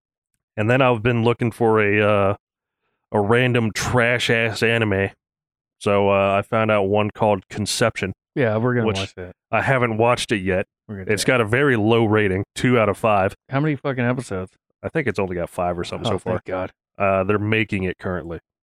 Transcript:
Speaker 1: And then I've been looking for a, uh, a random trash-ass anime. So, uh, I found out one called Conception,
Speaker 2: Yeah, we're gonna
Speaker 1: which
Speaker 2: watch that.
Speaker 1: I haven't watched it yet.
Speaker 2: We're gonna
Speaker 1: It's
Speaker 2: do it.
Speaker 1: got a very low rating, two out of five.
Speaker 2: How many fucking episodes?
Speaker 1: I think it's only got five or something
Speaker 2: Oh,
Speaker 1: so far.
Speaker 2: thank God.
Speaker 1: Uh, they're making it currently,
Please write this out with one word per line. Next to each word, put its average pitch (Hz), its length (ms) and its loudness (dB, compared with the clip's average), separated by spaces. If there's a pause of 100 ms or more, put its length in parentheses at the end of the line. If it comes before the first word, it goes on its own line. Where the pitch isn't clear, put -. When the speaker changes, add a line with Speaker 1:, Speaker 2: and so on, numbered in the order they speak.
(580)
Speaker 1:
And 107 120 0
then 127 120 2
I've 123 220 2
been 120 200 0
looking 117 280 0
for 110 300 2
a, 104 200 2
uh, 101 340 2 (760)
a 110 100 0
random 120 520 2
trash-ass 117 920 0
anime. 107 460 0 (680)
So, 101 300 2
uh, 98 280 2
I 101 40 0
found 110 300 -2
out 104 120 2
one 104 280 0
called 104 380 0
Conception, 104 640 -4 (220)
Speaker 2:
Yeah, 110 220 0
we're 123 160 0
gonna 117 140 0
Speaker 1:
which 104 100 -2
Speaker 2:
watch 98 180 -8
that. 90 180 -14 (180)
Speaker 1:
I 110 100 0
haven't 120 360 0
watched 117 340 2
it 113 100 2
yet. 92 240 0 (220)
Speaker 2:
We're 104 160 -12
gonna 95 100 -2
Speaker 1:
It's 98 100 0
Speaker 2:
do - 80 0
it. - 40 4
Speaker 1:
got 120 60 2
a 110 40 0
very 127 300 2
low 113 300 4
rating, 101 380 2 (120)
two 123 240 2
out 107 100 4
of 95 80 -2
five. 101 380 0 (140)
Speaker 2:
How 135 100 -2
many 151 160 -2
fucking 131 280 -4
episodes? 120 480 -4 (300)
Speaker 1:
I - 80 -8
think 156 180 -4
it's 104 120 -2
only 92 160 -4
got 85 160 -4
five 87 260 -4
or 87 60 -4
something 92 240 -8
Speaker 2:
Oh, 101 80 -2
Speaker 1:
so - 40 -2
far. 92 140 -4
Speaker 2:
thank 90 120 -6
God. 92 260 -8 (260)
Speaker 1:
Uh, 98 260 2
they're 104 140 0
making 104 460 -2
it 90 160 -6
currently, 85 400 -8 (240)